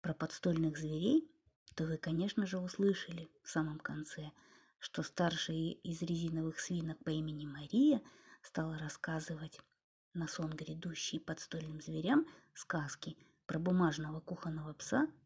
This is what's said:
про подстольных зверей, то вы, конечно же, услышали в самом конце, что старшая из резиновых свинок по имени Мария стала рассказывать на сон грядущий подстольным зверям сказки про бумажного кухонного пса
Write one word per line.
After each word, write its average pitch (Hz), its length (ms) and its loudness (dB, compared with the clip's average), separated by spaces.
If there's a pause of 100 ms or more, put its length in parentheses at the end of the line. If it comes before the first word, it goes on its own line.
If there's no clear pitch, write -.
про 160 140 -2
подстольных 160 600 2
зверей, 165 540 4 (460)
то 165 80 0
вы, 160 120 -2
конечно 175 480 0
же, 185 140 -2
услышали 180 720 2 (160)
в - 40 -14
самом 156 300 -2
конце, 151 540 -8 (480)
что - 240 -4
старшая 165 800 0
из 165 180 -4
резиновых 165 560 0
свинок 165 460 -2
по 165 60 -2
имени 156 360 -2
Мария 208 560 4 (400)
стала 160 360 -4
рассказывать 156 840 -6 (520)
на 165 140 -4
сон 156 240 -4
грядущий 160 680 -6
подстольным 156 600 -6
зверям 170 460 4 (260)
сказки - 640 -6 (300)
про 160 140 -2
бумажного 160 580 4
кухонного 156 540 -6
пса 254 340 2 (200)